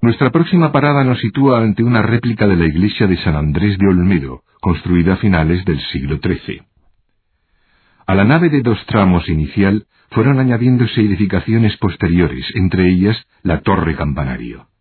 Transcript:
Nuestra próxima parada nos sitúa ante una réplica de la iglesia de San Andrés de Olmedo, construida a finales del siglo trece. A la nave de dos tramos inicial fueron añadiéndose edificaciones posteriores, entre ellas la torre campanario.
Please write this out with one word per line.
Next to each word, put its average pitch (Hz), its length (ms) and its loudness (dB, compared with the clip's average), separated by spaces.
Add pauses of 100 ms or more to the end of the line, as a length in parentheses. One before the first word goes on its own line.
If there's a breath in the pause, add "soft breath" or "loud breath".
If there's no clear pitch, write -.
Nuestra 120 300 0
próxima 165 400 2
parada 143 340 0
nos 127 160 0
sitúa 123 420 0
ante 110 200 0
una 117 200 2
réplica 110 440 0
de 98 100 2
la 82 100 2
iglesia 90 400 0
de 92 180 0
San 78 120 0
Andrés 76 420 -2
de 98 100 2
Olmedo, 90 540 0 (180)
construida 87 540 0
a - 20 -4
finales 90 480 0
del 80 160 -2 (120)
siglo 69 280 -6
trece. - 420 -6 (1400)
A 95 80 0
la 98 100 4
nave 160 260 4
de 147 100 0
dos 113 260 -2
tramos 92 420 2
inicial 98 580 -2 (240)
fueron 131 280 2
añadiéndose 123 640 0
edificaciones 104 760 0
posteriores, 82 680 0 (100)
entre 92 360 2
ellas 95 260 2 (260)
la 80 200 -2
torre 82 340 0
campanario. 65 720 -6 (120)